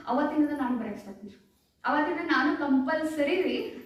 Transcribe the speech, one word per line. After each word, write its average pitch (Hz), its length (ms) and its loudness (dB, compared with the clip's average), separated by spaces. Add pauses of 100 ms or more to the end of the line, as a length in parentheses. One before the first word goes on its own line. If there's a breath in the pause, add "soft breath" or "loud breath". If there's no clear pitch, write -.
ಅವತ್ತಿನಿಂದ 294 440 2
ನಾನು 254 280 0
ಬರಕ್ 208 200 -6
ಸ್ಟಾರ್ಟ್ - 260 -16
ಮಾಡ್ರಿ. - 300 -20 (320)
ಅವತ್ತಿಂದ 330 440 0
ನಾನು 262 260 4
ಕಂಪಲ್ಸರಿ 311 840 2
ರೀ - 440 -4